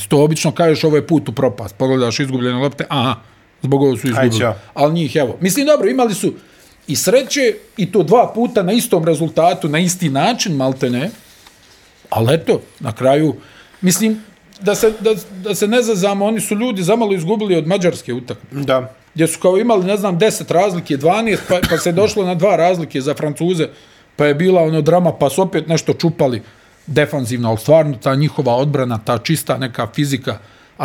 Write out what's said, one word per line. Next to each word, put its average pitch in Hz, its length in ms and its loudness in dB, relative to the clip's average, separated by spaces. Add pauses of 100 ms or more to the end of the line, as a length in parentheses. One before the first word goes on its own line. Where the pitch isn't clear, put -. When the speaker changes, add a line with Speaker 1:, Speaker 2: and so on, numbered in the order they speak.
Speaker 1:
To 147 120 2
obično 156 320 0
kažeš, 165 320 2
„Ovo 156 120 2
je 143 120 0
put 147 220 0
u 117 40 -6
propast”, 110 420 -4
pogledaš 131 440 0
izgubljene 127 380 -2
lopte, 139 320 -4
aha, 139 260 -2 (460)
zbog 135 200 0
ovo 135 160 2
su 139 100 -6
Speaker 2:
Aj, 127 40 0
Speaker 1:
izgubili. 117 280 2
Speaker 2:
ćao. 117 160 0 (180)
Speaker 1:
Ali 151 200 2
njih, 156 220 -2
evo. 135 240 0
Mislim, 196 260 -2
dobro, 285 240 4
imali 247 240 0
su 180 200 -4 (540)
i 147 80 -4
sreće 269 460 0 (360)
i 196 80 -2
to 196 180 2
dva 185 320 4
puta 226 280 0
na 175 100 -2
istom 208 300 0
rezultatu, 165 680 0
na 147 100 0
isti 175 300 0
način, 170 440 0
maltene. 131 560 -2 (1000)
Ali 117 240 2
eto, 165 280 0 (180)
na 120 120 -8
kraju, 135 440 2 (460)
mislim, 214 400 0 (380)
da 202 160 0
se, 220 240 2
da, 214 100 0 (300)
da 196 160 -6
se 208 120 -2
ne 240 140 2
zazamo, 202 440 0
oni 220 140 -2
su - 160 -4
ljudi 208 280 -2
zamalo 208 300 2
izgubili 196 420 0
od 156 120 0
Mađarske 175 460 -2
utakmice. 123 520 -10
Speaker 2:
Da. 127 280 0 (200)
Speaker 1:
Gdje 160 140 2
su 160 120 -8
kao 185 180 2
imali, 214 280 2
ne 202 120 0
znam, 190 200 -2
deset 165 340 0
razlike, 160 460 0
dvanaest, 185 520 0
pa, 180 100 2 (100)
pa 165 80 0
se 165 140 -2
došlo 196 340 0
na 180 100 -2
dva 185 200 2
razlike 170 460 0
za 131 120 -2
Francuze, 160 540 -2 (480)
pa 147 100 2
je 147 100 4
bila 180 280 4
ono 156 180 0
drama, 165 320 4
pa 143 160 0
su 180 120 0
opet 180 260 -2
nešto 160 260 0
čupali 143 480 0 (460)
defanzivno, 127 600 -2
ali 110 80 0
stvarno 151 380 2
ta 135 200 -2
njihova 135 400 0
odbrana, 131 420 -2
ta 117 200 -2
čista 139 400 -2
neka 123 300 -6
fizika, 135 500 -4 (460)